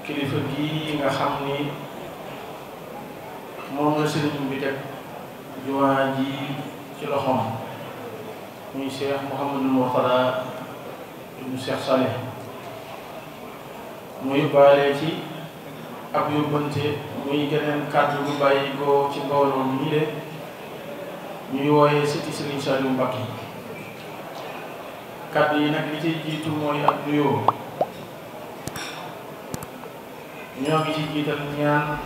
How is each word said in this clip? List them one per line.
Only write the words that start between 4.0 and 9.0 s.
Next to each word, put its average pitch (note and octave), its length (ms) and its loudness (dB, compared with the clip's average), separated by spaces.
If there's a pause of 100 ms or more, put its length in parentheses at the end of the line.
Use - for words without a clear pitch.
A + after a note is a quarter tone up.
la - 20 4
sëriñ C#3+ 460 0
bi C3+ 80 -2
teg C3+ 160 0 (880)
jumaa C3+ 560 4
ji C#3 320 0 (480)
ci D3 80 -6
loxoom, - 320 2 (1400)
muy C3+ 160 -2
Cheikh C#3 400 0